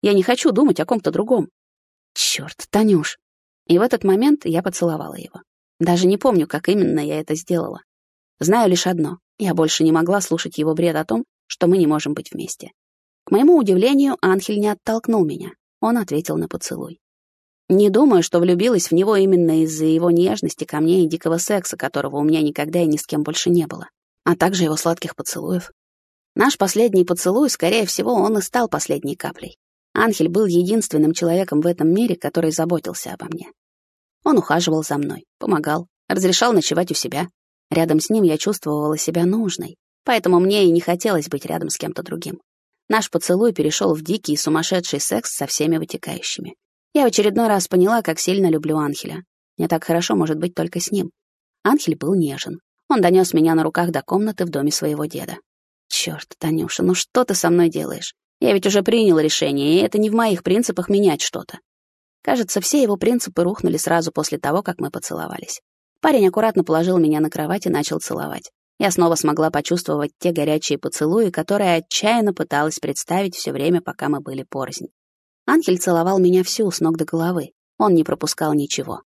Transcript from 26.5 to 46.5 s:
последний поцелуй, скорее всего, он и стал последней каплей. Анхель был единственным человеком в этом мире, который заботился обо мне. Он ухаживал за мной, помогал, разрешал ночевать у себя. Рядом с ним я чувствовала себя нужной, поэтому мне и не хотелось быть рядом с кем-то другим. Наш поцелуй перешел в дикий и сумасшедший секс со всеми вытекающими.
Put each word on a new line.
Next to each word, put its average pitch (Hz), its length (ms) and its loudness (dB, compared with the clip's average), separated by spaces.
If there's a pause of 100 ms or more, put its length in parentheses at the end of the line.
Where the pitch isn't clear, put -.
последний 196 480 2
поцелуй, 202 440 0
скорее 208 360 0
всего, 214 280 -2
он 214 240 2
и 196 40 0
стал 240 260 -2
последней 147 480 -4
каплей. - 420 -12 (360)
Анхель 160 340 0
был 196 200 2
единственным 175 680 2
человеком 170 480 0
в 160 40 -2
этом 175 220 2
мире, 196 300 2
который 160 340 -2
заботился 160 600 -4
обо 175 180 -14
мне. 165 180 -12 (760)
Он 294 120 4
ухаживал 160 460 0
за 143 140 -4
мной, 147 260 -6 (160)
помогал, 156 480 -2 (220)
разрешал 185 420 2
ночевать 180 400 0
у - 20 -4
себя. 151 360 -6 (400)
Рядом 165 320 2
с - 80 -8
ним 214 140 2
я 156 140 2
чувствовала 151 600 -4
себя 170 280 -2
нужной, 190 520 -4 (260)
поэтому 185 380 2
мне 196 240 4
и 170 60 6
не 170 100 4
хотелось 175 480 -2
быть 143 160 -6
рядом 165 240 -6
с - 80 -6
кем-то - 260 -8
другим. - 380 -10 (480)
Наш 220 200 0
поцелуй 185 440 2
перешел 156 420 0
в 156 80 -10
дикий 170 300 -4
и 147 40 -2
сумасшедший 160 600 -2
секс - 340 -4
со - 140 -6
всеми 160 300 0
вытекающими. - 800 -10 (380)